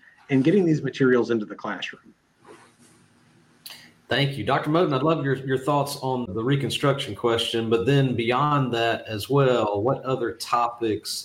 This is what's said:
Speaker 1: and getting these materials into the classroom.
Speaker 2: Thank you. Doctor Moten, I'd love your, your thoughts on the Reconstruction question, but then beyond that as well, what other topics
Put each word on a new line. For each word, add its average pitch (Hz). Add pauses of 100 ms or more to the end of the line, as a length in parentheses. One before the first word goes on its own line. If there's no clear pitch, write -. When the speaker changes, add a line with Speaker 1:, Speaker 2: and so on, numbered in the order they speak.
(280)
Speaker 1:
and 135
getting 180
these 156
materials 123
into 110
the 101
classroom. - (2000)
Speaker 2:
Thank 139
you. 104
Doctor 147
Moten, 160
I'd 131
love 156
your, 135
your 131
thoughts 139
on 127
the 113
Reconstruction 135
question, 113
but 117
then 135
beyond 127
that 117
as 107
well, 120
what 135
other 117
topics -